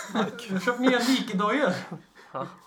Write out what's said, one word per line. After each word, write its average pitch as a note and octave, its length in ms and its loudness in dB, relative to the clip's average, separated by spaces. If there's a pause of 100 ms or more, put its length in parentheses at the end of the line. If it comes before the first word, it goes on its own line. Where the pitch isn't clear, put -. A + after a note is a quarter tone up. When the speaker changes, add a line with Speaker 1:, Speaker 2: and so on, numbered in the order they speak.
(140)
Speaker 1:
<laughs> A3 120 2 (220)
Jag F#3+ 60 -4
har F#3 60 0
köpt A#3+ 200 0
nya B3+ 180 6
Nike-dojor. A3+ 720 2 (600)
Speaker 2:
Ja. C3+ 140 -6 (200)